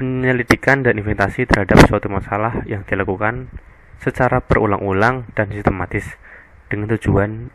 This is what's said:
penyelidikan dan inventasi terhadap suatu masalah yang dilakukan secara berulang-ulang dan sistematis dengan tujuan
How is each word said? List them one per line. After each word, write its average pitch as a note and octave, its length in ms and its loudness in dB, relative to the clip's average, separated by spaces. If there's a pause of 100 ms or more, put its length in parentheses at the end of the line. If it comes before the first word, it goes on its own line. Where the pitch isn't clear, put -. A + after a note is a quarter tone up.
penyelidikan B2+ 800 0
dan A#2 160 2
inventasi G#2 480 -2
terhadap G#2+ 400 6
suatu G#2 240 0
masalah G2+ 560 -4
yang G2+ 160 -6
dilakukan G#2 640 -2 (560)
secara B2+ 400 2
berulang-ulang G#2 960 0
dan G#2 160 -2
sistematis G2 640 -4 (520)
dengan G#2 240 -4
tujuan G#2+ 600 0